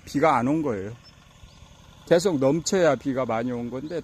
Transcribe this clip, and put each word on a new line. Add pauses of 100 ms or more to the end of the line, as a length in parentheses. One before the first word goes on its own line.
비가
안
온
거예요. (1120)
계속
넘쳐야
비가
많이
온
건데,